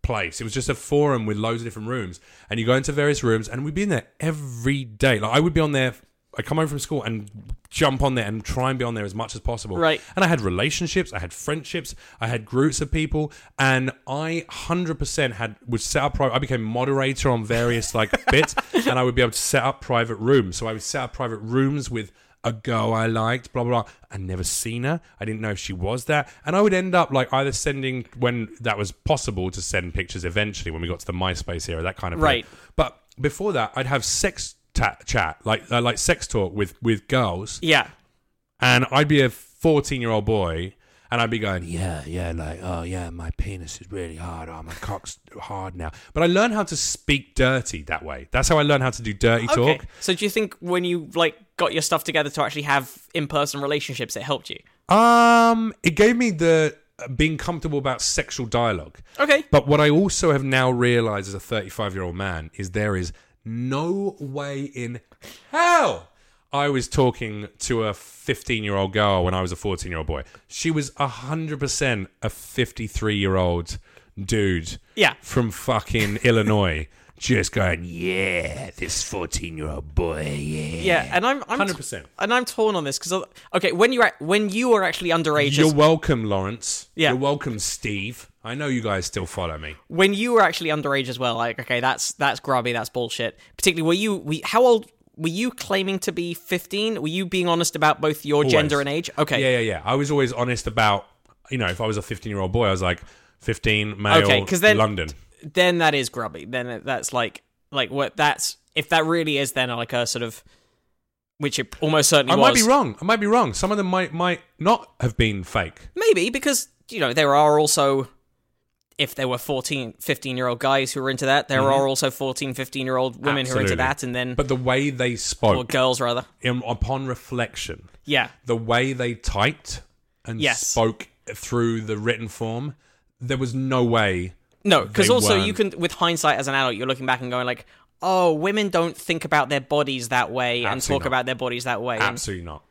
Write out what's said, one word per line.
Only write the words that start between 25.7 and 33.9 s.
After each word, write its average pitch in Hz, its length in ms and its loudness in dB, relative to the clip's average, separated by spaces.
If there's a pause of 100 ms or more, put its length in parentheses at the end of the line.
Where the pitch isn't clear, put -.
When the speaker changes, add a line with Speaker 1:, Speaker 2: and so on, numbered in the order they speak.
Speaker 1:
was 98 320 -4
that. 147 240 0 (160)
And 160 100 -2
I 202 60 4
would 208 120 4
end 185 220 0
up, 170 160 4
like, 131 200 0
either 135 200 0
sending, 131 540 -4 (120)
when 120 320 -2 (100)
that 113 180 -2
was 101 140 -2
possible 98 600 -2
to 92 100 -10
send 87 320 -4
pictures 90 320 -6
eventually, 98 460 -4
when 80 100 -6
we 85 60 -4
got 85 120 -6
to - 60 -14
the 90 80 -6
MySpace 90 560 -4
era, 82 140 -4
that 95 140 -4
kind 92 160 -6
of 175 60 -6
thing. 156 40 2
Speaker 2:
Right. 131 220 2 (300)
Speaker 1:
But - 240 -2 (220)
before 180 320 -2
that, 113 220 -2
I'd 131 100 -2
have 131 180 -2